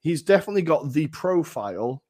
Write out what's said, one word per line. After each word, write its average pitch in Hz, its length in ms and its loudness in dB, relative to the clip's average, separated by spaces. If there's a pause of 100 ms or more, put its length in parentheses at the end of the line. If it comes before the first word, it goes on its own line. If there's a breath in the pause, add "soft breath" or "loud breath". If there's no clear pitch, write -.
he's 160 200 -2
definitely 196 400 4
got 151 320 0
the 151 140 0
profile 131 1040 -4